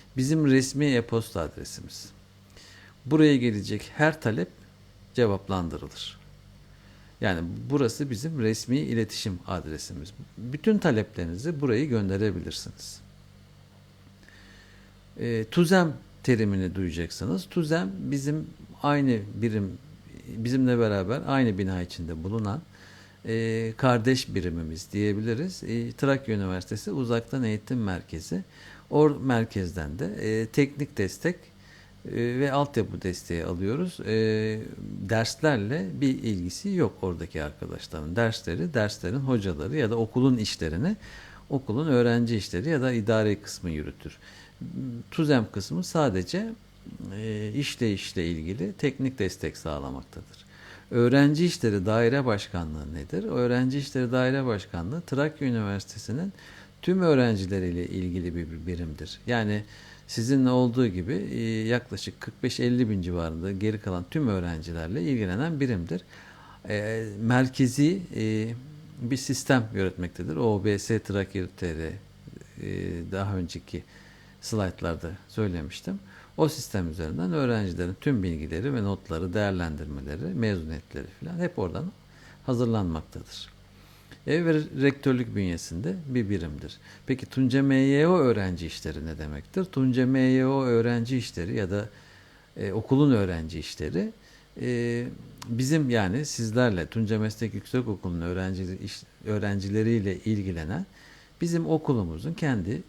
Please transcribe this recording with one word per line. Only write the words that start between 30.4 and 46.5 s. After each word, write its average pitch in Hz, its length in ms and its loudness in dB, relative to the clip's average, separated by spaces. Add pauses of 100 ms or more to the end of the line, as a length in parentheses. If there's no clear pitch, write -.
teknik 143 520 0
destek, 107 380 -2 (760)
e, - 40 -
ve 123 360 0
altyapı 127 500 0
desteği 87 440 -4
alıyoruz. 104 540 -2
E, 110 600 0 (500)
derslerle 127 800 0 (140)
bir 131 220 2
ilgisi 98 460 -4
yok 170 320 2
oradaki 85 420 -4
arkadaşların. 82 720 -8
Dersleri, 117 580 0
derslerin 107 460 0
hocaları 104 560 0
ya 123 140 2
da 117 60 0
okulun 123 420 4
işlerini 104 580 -2 (540)
okulun 135 380 -2
öğrenci 120 480 4
işleri 98 340 -2
ya 143 120 2
da 131 120 2
idari 110 480 4
kısmı - 280 -8
yürütür. 76 480 -6 (920)
tuzem 143 400 4
kısmı 156 320 -4
sadece, 160 720 0 (600)